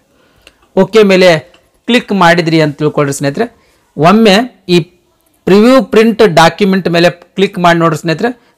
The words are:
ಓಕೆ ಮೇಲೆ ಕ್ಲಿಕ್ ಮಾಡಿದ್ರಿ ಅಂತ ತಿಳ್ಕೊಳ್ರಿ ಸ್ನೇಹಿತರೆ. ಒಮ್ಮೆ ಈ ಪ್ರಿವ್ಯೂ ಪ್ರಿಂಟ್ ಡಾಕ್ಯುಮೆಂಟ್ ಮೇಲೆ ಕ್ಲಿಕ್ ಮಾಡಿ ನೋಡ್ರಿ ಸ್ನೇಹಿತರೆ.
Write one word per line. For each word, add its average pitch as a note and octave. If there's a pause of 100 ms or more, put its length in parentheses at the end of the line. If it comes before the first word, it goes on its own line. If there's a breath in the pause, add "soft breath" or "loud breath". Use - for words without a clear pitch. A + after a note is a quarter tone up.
(760 soft breath)
ಓಕೆ G3
ಮೇಲೆ F#3 (340)
ಕ್ಲಿಕ್ A#3+
ಮಾಡಿದ್ರಿ E3+
ಅಂತ D3+
ತಿಳ್ಕೊಳ್ರಿ D3
ಸ್ನೇಹಿತರೆ. C#3+ (340)
ಒಮ್ಮೆ G#3
ಈ F3 (680)
ಪ್ರಿವ್ಯೂ A3
ಪ್ರಿಂಟ್ A3
ಡಾಕ್ಯುಮೆಂಟ್ F3
ಮೇಲೆ E3+
ಕ್ಲಿಕ್ F#3+
ಮಾಡಿ E3+
ನೋಡ್ರಿ D#3+
ಸ್ನೇಹಿತರೆ. F3 (160)